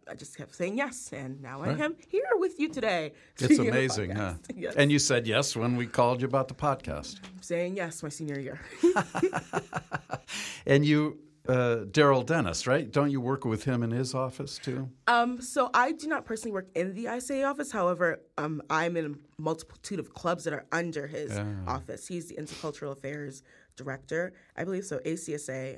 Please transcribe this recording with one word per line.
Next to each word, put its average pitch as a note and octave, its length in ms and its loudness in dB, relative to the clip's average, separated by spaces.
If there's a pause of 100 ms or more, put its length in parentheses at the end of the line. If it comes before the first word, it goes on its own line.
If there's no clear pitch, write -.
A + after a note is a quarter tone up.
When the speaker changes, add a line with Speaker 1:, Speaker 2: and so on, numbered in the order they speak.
Speaker 1:
I - 60 -12
just - 220 -16
kept - 180 -14
saying F#3+ 220 -2
yes, C#4 360 -6
and C3+ 280 -8
now C3 200 -10
I - 80 -2
Speaker 2:
Right. D3+ 120 0
Speaker 1:
am D#4 140 0 (140)
here G#4+ 140 0 (120)
with F#4 240 0
you D4+ 100 2
today, F#3+ 440 0 (220)
Speaker 2:
It's B2+ 100 2
Speaker 1:
speaking B2+ 240 8
of A2+ 60 4
Speaker 2:
amazing, G#2+ 360 2
huh? G2 220 -2
Speaker 1:
podcasts. - 240 -10
<laughs> - 0 -
Yes. E3 180 -4
Speaker 2:
And D3 160 8
you D3 80 8
said A#2+ 280 4
yes B2 280 2
when A#2+ 220 2
we A#2+ 100 0
called B2 340 4
you C3 60 2
about C3+ 220 2
the - 40 -10
podcast. C3 720 -4
Speaker 1:
I'm - 180 -16
saying F3 360 -4
yes E3 260 -8
my D3+ 60 -8
senior C#3+ 300 -6
year. C#3 200 -8 (220)
<laughs> F4 120 8 (1700)
Speaker 2:
And C#3+ 200 6
you, D3+ 340 4 (280)
uh, A#2+ 440 4
Daryl C#3 340 8
Dennis, A#2+ 420 0
right? C3 220 2
Don't C#3+ 220 2
you C3+ 80 0
work C3 240 -2
with A2 220 0
him B2 180 2
in A2+ 80 0
his B2+ 220 -2
office, C3 440 -4
too? C3 320 -6 (180)
Speaker 1:
Um, A#3+ 340 4
so B3+ 320 0
I B3+ 180 4
do D#4+ 160 -8
not D#4 180 0
personally A3 280 -6
work F#3+ 200 -4
in F#3 200 0
the A3+ 160 -6
I A#3+ 100 -4
C C4+ 220 -2
A - 60 2
office. C#4+ 220 -4
However, F3 520 2 (160)
um, D#3 320 -2
I'm E3+ 260 0
in D#3+ 100 0 (100)
a - 260 -16
multitude D#3+ 580 -4
of - 140 -10
clubs E3+ 320 -2
that D#3 80 0
are - 180 -6
under D#3+ 340 -2
his D3+ 280 -6
Speaker 2:
Yeah. G#2 200 -2 (140)
Speaker 1:
office. A#2 400 -6
He's E3+ 220 -8
the - 60 -14
Intercultural D3 580 -8
Affairs C3+ 500 -10 (320)
Director, C#3+ 560 -6 (240)
I - 80 -4
believe. F#3 220 -4
So - 180 -6
A D#3+ 140 -2
C D#3+ 160 -8
S D3 160 -6
A, C3 280 -8